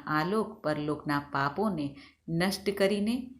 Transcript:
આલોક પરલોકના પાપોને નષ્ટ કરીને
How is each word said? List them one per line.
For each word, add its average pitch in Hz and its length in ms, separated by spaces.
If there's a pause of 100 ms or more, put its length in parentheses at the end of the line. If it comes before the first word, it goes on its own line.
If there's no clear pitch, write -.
(100)
આલોક 175 400 (120)
પરલોકના 147 560 (140)
પાપોને 147 540 (440)
નષ્ટ 180 360 (120)
કરીને 202 380 (240)